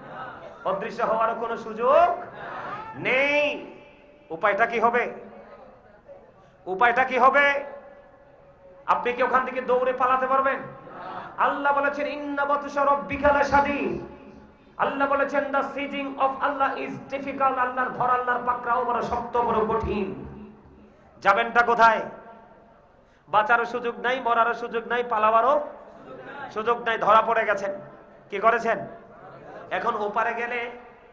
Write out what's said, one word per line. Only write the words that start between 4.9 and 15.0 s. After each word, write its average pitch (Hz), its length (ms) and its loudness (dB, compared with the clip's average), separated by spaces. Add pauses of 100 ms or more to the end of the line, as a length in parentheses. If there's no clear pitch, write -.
উপায়টা 233 380 4
কি 254 140 -2
হবে? 277 460 6 (1200)
আপনি 233 280 0
কি 240 100 0
ওখান 254 220 2
থেকে 254 160 -6
দৌড়ে 254 320 2
পালাতে 254 340 2
পারবেন? 269 320 2 (800)
আল্লাহ 285 420 2
বলেছেন, 285 260 -2
"ইন্না 285 380 -4
বাতশা 285 400 0
রাব্বিকা 285 480 2
লাশাদীদ।" 285 880 0 (580)
আল্লাহ 277 300 0